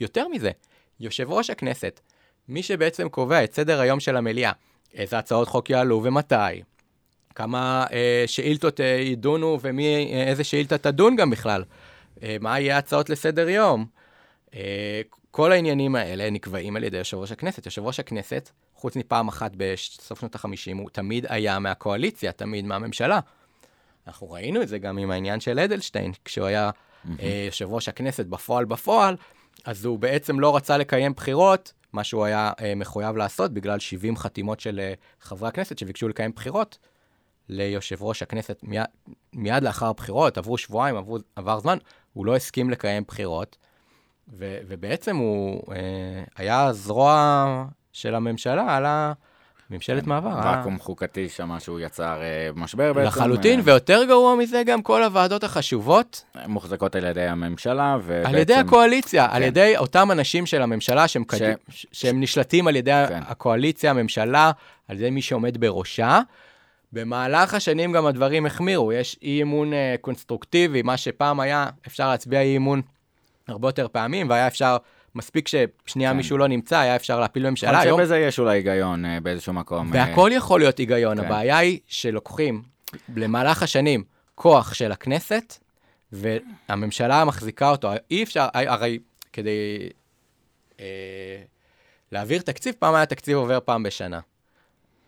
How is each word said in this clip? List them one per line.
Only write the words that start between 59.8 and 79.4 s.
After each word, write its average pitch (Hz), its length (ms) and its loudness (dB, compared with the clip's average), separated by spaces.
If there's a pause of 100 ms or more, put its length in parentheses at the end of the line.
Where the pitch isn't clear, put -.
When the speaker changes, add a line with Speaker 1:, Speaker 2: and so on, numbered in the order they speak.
Speaker 1:
אנשים 170 340 0
של 147 160 2
הממשלה 123 460 2
שמקד-, 117 300 -2 (300)
Speaker 2:
ש- - 140 -20
Speaker 1:
ש-, - 100 -18
שהם 131 280 0
נשלטים 165 480 2
על 147 80 4
ידי 127 160 2
ה-, 143 160 4
Speaker 2:
כן. 85 180 -4
Speaker 1:
הקואליציה, 131 640 0
הממשלה, 127 600 4 (380)
על 101 80 -10
ידי 117 140 0
מי 135 120 -2
שעומד 113 380 -2
בראשה. 113 600 2 (720)
במהלך 127 600 0
השנים 175 380 0
גם 160 140 2
הדברים 143 400 2
החמירו, 147 460 0
יש 123 300 -4
אי 147 200 -2
אמון, 147 300 0
אה, 135 280 0
קונסטרוקטיבי, 131 800 0
מה 127 140 0
שפעם 143 440 -2
היה, 143 260 0 (200)
אפשר 135 220 -4
להצביע 127 320 0
אי 135 160 2
אמון 135 260 0 (680)
הרבה 117 200 -4
יותר 135 240 -2
פעמים, 127 380 -2
והיה 120 160 4
אפשר... 127 300 2 (380)
מספיק 151 340 -4
ששנייה 131 600 0
Speaker 2:
כן. 135 60 2
Speaker 1:
מישהו 135 220 0
לא 139 100 4
נמצא, 127 300 0
היה 123 180 4
אפשר 120 240 -2
להפיל 131 300 0
ממשלה. 123 200 0
Speaker 2:
יכול 156 100 6
להיות 170 60 4
Speaker 1:
היום 170 140 6
Speaker 2:
שבזה 165 180 4
יש 143 200 2
אולי 113 180 4
היגיון, 92 480 0
אה, 85 160 -4
באיזשהו 90 320 -4